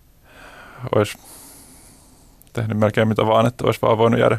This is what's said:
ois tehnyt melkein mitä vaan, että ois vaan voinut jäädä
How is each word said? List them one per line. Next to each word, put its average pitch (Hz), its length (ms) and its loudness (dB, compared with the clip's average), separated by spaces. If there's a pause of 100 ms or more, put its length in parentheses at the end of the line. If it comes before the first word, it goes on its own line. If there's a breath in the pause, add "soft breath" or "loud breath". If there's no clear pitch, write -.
(960 loud breath)
ois 104 220 -2 (1400 loud breath)
tehnyt 110 240 -6
melkein 107 300 0
mitä 110 180 0
vaan, 110 200 2
että - 220 -4
ois 113 140 -2
vaan 117 160 2
voinut 117 220 2
jäädä 117 200 2